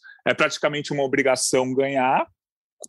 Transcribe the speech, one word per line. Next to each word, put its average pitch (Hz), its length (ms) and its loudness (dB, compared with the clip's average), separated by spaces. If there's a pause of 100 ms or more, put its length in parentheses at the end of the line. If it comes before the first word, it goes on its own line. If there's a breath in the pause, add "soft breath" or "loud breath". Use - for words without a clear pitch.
(260 loud breath)
É 123 80 2
praticamente 147 580 -2
uma 147 120 -2
obrigação 131 720 0
ganhar. 135 500 0 (640)